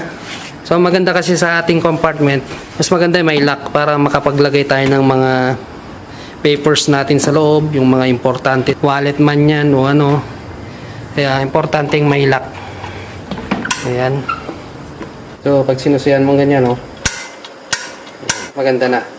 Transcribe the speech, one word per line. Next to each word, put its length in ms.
So, 100
maganda 380
kasi 240
sa 240
ating 160
compartment, 640
mas 140
maganda 300
yung 100
may 100
lock 300
para 240
makapaglagay 720
tayo 220
ng 160
mga 260
papers 480
natin 320
sa 80
loob, 400
yung 160
mga 240
importante, 720
wallet 400
man 160
yan 320
o 160
ano. 320
Kaya, 240
importanteng 680
may 180
lock. 160
Ayan. 320
So, 180
pag 140
sinusiyan 480
mo 100
ganyan, 300
oh, 140
maganda 320
na. 120